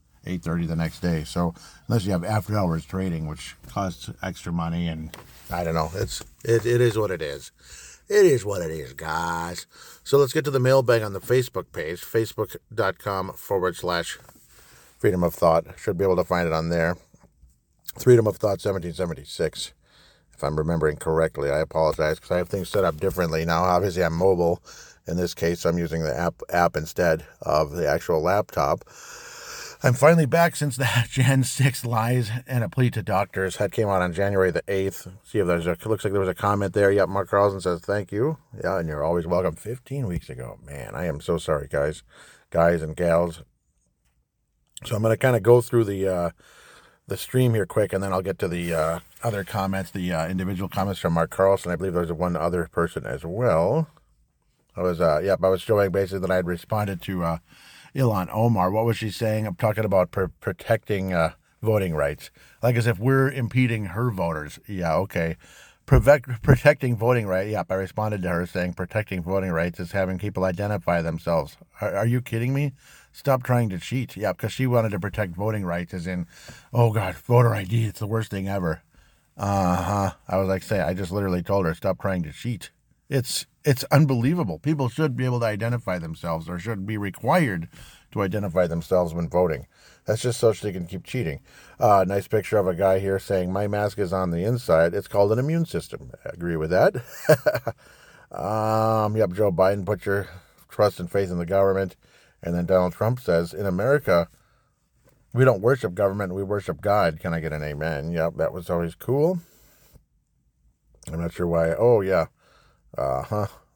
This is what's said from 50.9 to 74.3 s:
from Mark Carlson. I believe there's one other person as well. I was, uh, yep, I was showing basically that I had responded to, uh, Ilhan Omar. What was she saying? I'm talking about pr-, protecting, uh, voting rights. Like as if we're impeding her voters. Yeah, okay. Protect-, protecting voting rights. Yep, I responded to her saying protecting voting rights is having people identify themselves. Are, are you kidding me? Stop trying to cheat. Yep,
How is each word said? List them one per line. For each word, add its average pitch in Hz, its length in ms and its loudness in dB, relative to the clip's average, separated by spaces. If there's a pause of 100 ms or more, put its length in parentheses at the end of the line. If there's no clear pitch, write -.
from 82 140 0
Mark 82 160 2
Carlson. 95 420 2
I 87 40 -2
believe 90 180 -4
there's 85 180 -2
one 87 240 -2
other 85 360 -2
person 85 340 -4
as 65 180 -8
well. 101 640 2 (880)
I 87 60 -8
was, 90 180 0
uh, 80 240 4
yep, 92 200 2
I 95 60 6
was 95 120 2
showing 101 300 2
basically 98 280 0
that 92 120 0
I 92 60 4
had 90 100 0
responded 98 560 -4
to, 92 200 -4
uh, 82 140 0 (580)
Ilhan 107 380 0
Omar. 107 380 2
What 110 120 0
was 117 140 2
she 110 120 -6
saying? 107 380 -2
I'm 92 80 -6
talking 110 300 0
about 95 260 2
pr-, 95 140 -2 (160)
protecting, 98 720 -2
uh, 82 180 2 (300)
voting 101 340 2
rights. 73 340 -2 (320)
Like 120 140 2
as 117 120 2
if 101 120 0
we're 135 320 2
impeding 120 540 -2
her 110 260 -4
voters. 82 560 -4
Yeah, 87 280 -2
okay. 85 420 -2 (480)
Protect-, 127 560 4
protecting 131 560 6
voting 117 280 2
rights. 95 260 0
Yep, 95 200 -2
I 95 40 0
responded 101 480 -2
to 90 60 0
her 87 160 0
saying 90 280 -4
protecting 92 500 -4
voting 95 280 -2
rights 85 280 -2
is 85 140 -8
having 95 240 -2
people 98 260 -4
identify 92 580 0
themselves. 80 540 -2 (240)
Are, 95 160 -2
are 101 100 0
you 120 140 2
kidding 120 340 -4
me? 139 200 -2 (400)
Stop 131 300 0
trying 120 260 2
to 92 100 -6
cheat. - 380 -6
Yep, 95 220 -2